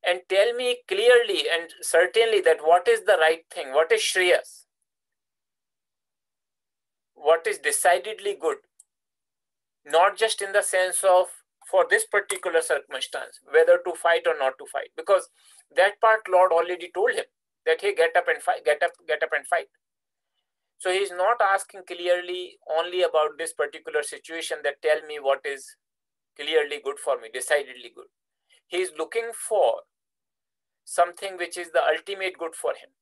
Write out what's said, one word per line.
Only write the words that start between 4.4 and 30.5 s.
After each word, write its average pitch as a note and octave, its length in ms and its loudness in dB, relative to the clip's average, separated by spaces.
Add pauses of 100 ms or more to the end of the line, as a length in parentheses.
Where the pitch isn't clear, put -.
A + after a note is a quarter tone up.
what D#3+ 320 0
is G#3 120 -4
decidedly F#3 840 -2
good, D#3 180 -4 (1300)
not E3 320 4
just A3 240 -2
in G3 120 -8
the G3 100 2
sense F#3 400 -2
of F3+ 240 4 (440)
for F#3 180 4
this G#3+ 160 2
particular F#3+ 580 -2
circumstance, C#3 800 -8 (120)
whether E3 320 6
to F3+ 100 -6
fight E3+ 320 0
or D#3+ 120 -2
not C3+ 200 -2
to C#3+ 140 -18
fight, - 240 -8
because F3+ 320 0 (480)
that G3 240 2
part A3 280 4
Lord F#3 240 6
already E3+ 400 -2
told A#3+ 200 -2
him - 140 -6 (380)
that, D#3+ 160 0
"Hey, G3+ 140 -2
get E3 220 2
up F3 100 0
and E3 160 -2
fight, - 220 -4
get D3 180 0
up, E3+ 100 -2 (140)
get D3+ 160 -2
up - 100 -4
and C#3+ 140 -6
fight." - 220 -4 (1120)
So F#3 120 -4
he's F#3+ 220 -2
not F#3+ 280 0
asking G3 460 0
clearly F3 720 -4 (100)
only F3 340 -2
about D#3 360 0
this D#3+ 140 -6
particular D3+ 500 -6
situation D#3+ 640 -10
that C#3+ 180 -6
tell D#3 240 0
me D3+ 140 -12
what C3+ 240 -2
is C#3 320 -10 (580)
clearly D3 480 -2
good C#3 160 -8
for B2+ 220 -4
me, A2+ 120 -18
decidedly B2+ 640 -4
good. - 140 -20 (580)
He F3 120 -6
is F3+ 200 -4
looking A3+ 340 -6
for F#3 500 -2 (1080)